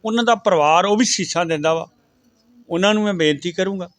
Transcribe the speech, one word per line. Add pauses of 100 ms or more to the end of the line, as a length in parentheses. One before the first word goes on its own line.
ਉਹਨਾਂ
ਦਾ
ਪਰਿਵਾਰ,
ਉਹ
ਵੀ
ਸੀਸਾਂ
ਦਿੰਦਾ
ਵਾ। (800)
ਉਹਨਾਂ
ਨੂੰ
ਮੈਂ
ਬੇਨਤੀ
ਕਰੂੰਗਾ